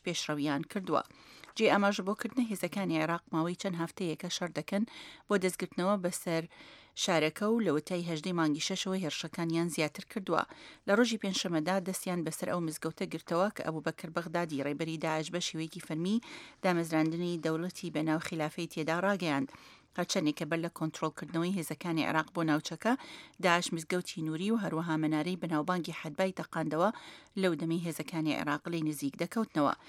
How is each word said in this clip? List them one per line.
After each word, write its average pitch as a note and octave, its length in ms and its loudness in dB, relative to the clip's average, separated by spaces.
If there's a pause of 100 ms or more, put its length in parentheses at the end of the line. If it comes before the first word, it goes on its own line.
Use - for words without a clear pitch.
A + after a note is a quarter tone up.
پێشڕەویان D3+ 680 0
کردووە. F3+ 320 0 (540)
جێ A3 160 4
ئاماژە G3+ 340 4
بۆ G3+ 140 0
کردنە A#3+ 300 0
هێزەکانی F3 500 0
عێراق E3+ 220 0 (100)
ماوەی E3+ 280 0
چەند F3 200 -2
هەفتەیەکە E3+ 540 -4
شەڕ F3 220 -4
دەکەن G3 260 0 (440)
بۆ G#3 160 4
دەستگرتنەوە F#3 600 0
بەسەر E3+ 400 0 (600)
شارەکە D#3+ 460 4
و A3+ 160 4
لە E3 100 4
وتای F3 340 -2
هەژدەی E3+ 300 -2
مانگی D#3 280 4
شەشەوە F#3+ 360 -2
هێرشەکانیان E3 720 0
زیاتر D#3+ 360 0
کردووە. F3+ 320 0 (440)
لە G3 100 6
ڕۆژی A3+ 240 4
پێنجشەمەدا F3+ 540 0 (120)
دەستیان F3+ 380 -2
بەسەر F3 280 -4
ئەو F3+ 140 0
مزگەوتە D#3+ 460 -4
گرتەوە E3+ 420 2
کە - 100 -6
ئەبوو D#3+ 220 -4
بەکر E3 280 -4
بەغدادی E3 500 -2
ڕێبەری D#3 400 -2
داعش D#3 280 0
بە F3 140 -2
شێوەیەکی D#3+ 400 -6
فەرمی F3 340 0 (420)
دامەزراندنی E3+ 800 2
دەوڵەتی E3 520 -2
بەناو D#3+ 320 0
خلافەی E3 460 -4
تێدا D#3+ 320 0
ڕاگەیاند. E3+ 440 2 (480)
هەرچەندێک - 420 2
کە E3 100 -2
بەر E3 160 2
لە E3 120 -6
کۆنترۆلکردنەوەی E3 800 -2
هێزەکانی E3 500 -2
عێراق D#3 280 2
بۆ E3+ 140 2
ناوچەکە، D#3+ 440 2 (520)
داعش F3 300 6
مزگەوتی D#3+ 520 -2
نووری E3+ 240 0
و A3+ 120 2
هەروەها D#3+ 400 0
مەنارەی D#3 380 0
بەناوبانگی E3 580 0
حەدبای F3+ 400 -2
تەقاندەوە D#3+ 500 0 (520)
لەو F3+ 200 4
دەمەی E3+ 260 0
هێزەکانی D#3 500 -2
عێراق D3 340 -2
لێی D#3+ 180 0
نزیک C#3+ 320 -2
دەکەوتنەوە. E3+ 520 0 (160)